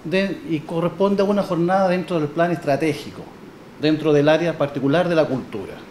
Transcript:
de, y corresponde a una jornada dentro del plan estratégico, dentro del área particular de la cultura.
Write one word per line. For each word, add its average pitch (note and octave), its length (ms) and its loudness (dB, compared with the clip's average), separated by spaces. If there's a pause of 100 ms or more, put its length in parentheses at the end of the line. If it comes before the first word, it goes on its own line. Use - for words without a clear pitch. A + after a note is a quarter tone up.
de, F#3 340 -2 (120)
y D#3+ 100 -2
corresponde F3 600 0
a G3 40 4
una G3+ 180 2
jornada F#3 440 2
dentro F3+ 320 0
del D3 100 -2
plan E3+ 220 0
estratégico, D3 720 -2 (600)
dentro D3+ 300 2
del D3 160 6
área D#3+ 300 2
particular C#3+ 500 0
de E3+ 80 0
la D#3 100 4
cultura. A2+ 480 -8 (180)